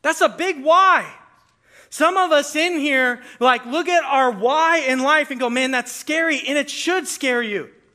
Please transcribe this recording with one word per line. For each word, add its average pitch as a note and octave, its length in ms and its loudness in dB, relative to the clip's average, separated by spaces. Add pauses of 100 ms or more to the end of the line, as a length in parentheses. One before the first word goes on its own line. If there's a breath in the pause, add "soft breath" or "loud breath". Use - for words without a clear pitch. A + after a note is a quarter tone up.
That's D#4+ 180 -2
a E4 80 4
big D4+ 340 -4
why. E4 500 4 (760 soft breath)
Some E4+ 260 0
of F4+ 140 2
us D4 240 0
in E4 240 0
here, C4 420 0 (200 loud breath)
like, A#3+ 260 2
look D#4 220 -4
at F4 160 2
our C4+ 260 2
why D4+ 480 2
in C4 220 -2
life D4 320 2
and B3 80 -8
go, A#3+ 100 -2
"Man, B3+ 220 -2
that's A#3+ 180 -4
scary," D#4 560 -2
and C#4 100 -2
it C#4+ 140 -2
should F4 380 -4
scare B3 340 -2
you. G3 260 -6 (260)